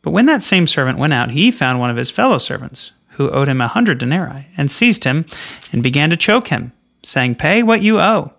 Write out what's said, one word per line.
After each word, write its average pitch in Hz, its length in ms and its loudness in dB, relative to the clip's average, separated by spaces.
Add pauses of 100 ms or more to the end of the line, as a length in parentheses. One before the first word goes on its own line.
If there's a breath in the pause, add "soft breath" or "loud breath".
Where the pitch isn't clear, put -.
But 156 100 -4
when 208 140 4
that 294 160 2
same 180 240 2
servant 131 320 0
went 147 140 2
out, 120 200 0
he 185 180 4
found 127 280 -2
one 123 120 0
of 117 60 -2
his 117 140 -4
fellow 226 280 2
servants, - 540 -8 (220)
who 139 140 -2
owed 139 200 0
him 131 120 0
a 120 80 0
hundred 233 300 0
denarii, 139 480 -4 (100)
and 143 140 -2
seized - 340 0
him 147 220 0 (460 loud breath)
and 117 100 -2
began 143 280 2
to 170 60 2
choke - 320 0
him, 120 240 -6 (300)
saying, 127 320 -2
'Pay 196 280 2
what 220 200 2
you 214 180 4
owe.' 196 380 0